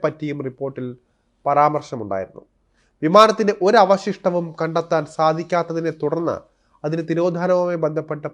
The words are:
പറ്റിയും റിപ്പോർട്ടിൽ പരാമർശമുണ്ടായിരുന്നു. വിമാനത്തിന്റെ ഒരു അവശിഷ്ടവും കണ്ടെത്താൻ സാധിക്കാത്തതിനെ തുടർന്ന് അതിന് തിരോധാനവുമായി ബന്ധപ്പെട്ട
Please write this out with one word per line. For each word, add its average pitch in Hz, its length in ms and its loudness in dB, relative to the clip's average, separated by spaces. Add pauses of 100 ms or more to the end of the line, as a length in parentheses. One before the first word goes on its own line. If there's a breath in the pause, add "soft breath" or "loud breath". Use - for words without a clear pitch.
പറ്റിയും 147 400 -6
റിപ്പോർട്ടിൽ 131 520 -8 (500)
പരാമർശമുണ്ടായിരുന്നു. 143 960 -2 (600)
വിമാനത്തിന്റെ 208 600 4
ഒരു 202 160 4
അവശിഷ്ടവും 185 840 2
കണ്ടെത്താൻ 165 440 -2
സാധിക്കാത്തതിനെ 165 840 -2
തുടർന്ന് 156 460 -4 (480)
അതിന് 160 240 -4
തിരോധാനവുമായി 175 680 0
ബന്ധപ്പെട്ട 156 580 -4